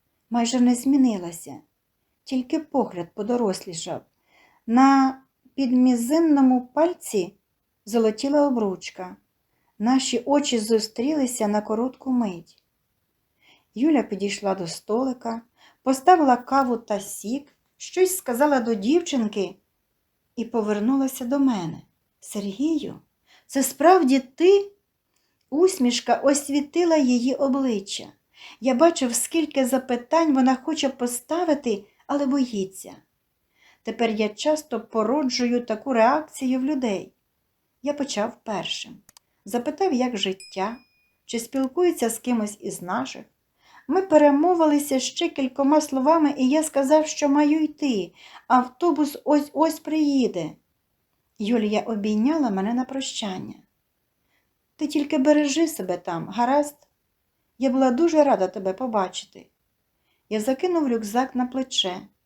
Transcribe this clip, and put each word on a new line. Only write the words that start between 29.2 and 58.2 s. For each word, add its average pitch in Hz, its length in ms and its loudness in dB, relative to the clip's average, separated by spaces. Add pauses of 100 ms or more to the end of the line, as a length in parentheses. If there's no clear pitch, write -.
запитань 262 680 0
вона 262 220 4
хоче 285 340 -2
поставити, 277 920 -4 (240)
але 285 180 -2
боїться. 240 720 -4 (880)
Тепер 220 260 -2
я 214 200 -2
часто 294 520 -4
породжую 240 840 -2
таку 220 280 -6
реакцію 262 640 0
в 254 40 -4
людей. 240 500 -4 (680)
Я 285 120 -4
почав 233 500 -6
першим. - 540 -8 (480)
Запитав, 294 480 -2
як 247 240 -2
життя, 190 600 -6 (480)
чи 233 140 -6
спілкується 269 680 0
з 220 100 -8
кимось 220 420 -4
із 208 200 -10
наших. 214 440 -8 (640)
Ми 339 140 0
перемовилися 294 960 4
ще 330 300 -4
кількома 277 520 0
словами, 294 560 2
і 254 120 2
я 302 140 2
сказав, 302 440 2
що 294 220 -2
маю 294 340 2
йти. 254 480 -2 (360)
Автобус 277 800 0
ось-ось 294 540 0
приїде. 277 720 -2 (920)
Юлія 214 420 0
обійняла 226 680 0
мене 196 240 -2
на 247 120 -2
прощання. 214 720 -8 (1200)
"Ти 302 120 -4
тільки 294 300 -2
бережи 294 500 2
себе 185 300 -6
там, 165 300 -8
гаразд? 254 480 0 (800)
Я 262 120 0
була 262 220 4
дуже 311 320 4